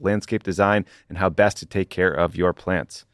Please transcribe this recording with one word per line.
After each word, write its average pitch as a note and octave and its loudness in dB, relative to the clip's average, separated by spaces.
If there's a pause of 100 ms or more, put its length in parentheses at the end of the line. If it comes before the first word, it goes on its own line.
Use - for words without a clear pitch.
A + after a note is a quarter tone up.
landscape G#2 -2
design, G2 2 (220)
and E2+ -14
how F#2 0
best G2+ 2
to - -16
take G2 -4
care F#2 0
of E2 0
your F2+ 2
plants. - -6